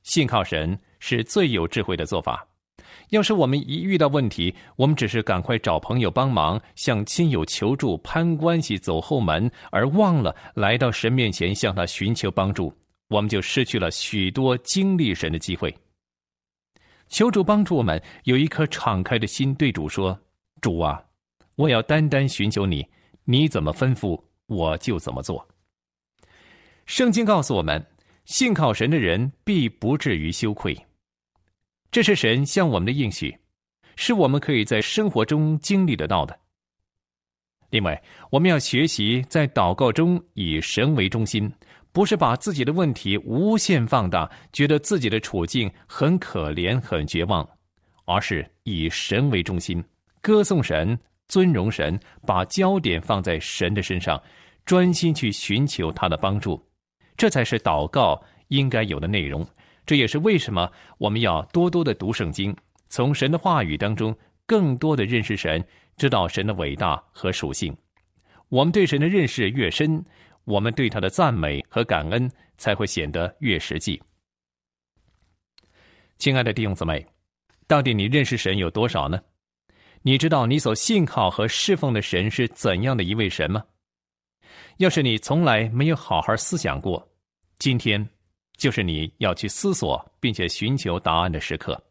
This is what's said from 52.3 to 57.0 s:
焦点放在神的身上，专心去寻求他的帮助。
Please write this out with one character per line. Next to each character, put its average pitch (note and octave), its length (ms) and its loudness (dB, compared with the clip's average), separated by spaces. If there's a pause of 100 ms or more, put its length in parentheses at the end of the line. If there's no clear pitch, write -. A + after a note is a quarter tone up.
焦 G3 340 0
点 F2 200 0
放 G2 220 -2
在 F2 180 -2
神 - 340 -2
的 G2+ 100 0
身 F2+ 180 -2
上， D#2 200 -2 (440)
专 F3+ 260 4
心 D#3+ 220 2
去 A2 180 -2
寻 A2+ 340 0
求 E2 260 -4
他 F2+ 180 -2
的 D#2 80 0
帮 G2 220 0
助。 F2 200 -4 (560)